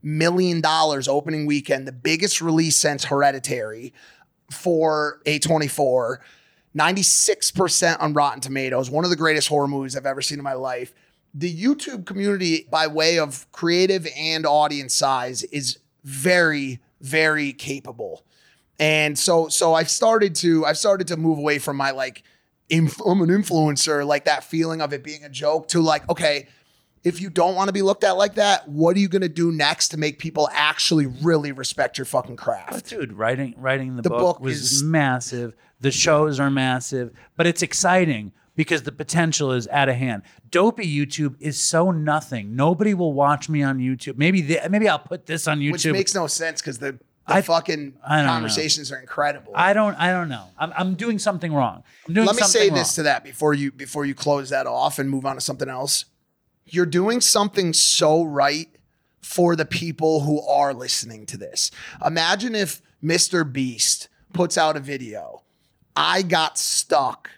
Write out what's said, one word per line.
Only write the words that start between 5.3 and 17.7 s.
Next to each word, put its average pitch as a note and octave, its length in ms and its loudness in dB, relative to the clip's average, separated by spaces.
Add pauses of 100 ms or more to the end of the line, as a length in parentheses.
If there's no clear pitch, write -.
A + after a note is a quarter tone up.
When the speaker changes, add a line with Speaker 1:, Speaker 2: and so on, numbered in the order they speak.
Speaker 1:
twenty-four, C3+ 840 0 (540)
ninety-six F#3 760 2
percent F3 500 0
on D3+ 140 0
Rotten C#3+ 280 0
Tomatoes, C3 500 -4
one D#3 120 0
of F3+ 60 0
the F3 60 2
greatest D#3 320 2
horror C#3+ 200 0
movies C#3 300 -6
I've C3 80 -8
ever C3+ 160 -4
seen C#3+ 160 -6
in C#3 60 -10
my C#3 100 -6
life. B2+ 400 -6 (400)
The E3 180 -4
YouTube A#3 540 -2
community, F#3+ 640 0
by D#3 160 0
way D#3 320 2
of D3 340 -4
creative F3+ 640 2
and D#3+ 300 -4
audience D3 480 2
size, B2+ 520 0
is C#3 340 -6 (240)
very, C#3+ 760 0 (220)
very D3+ 520 0
capable. B2 680 -10 (540)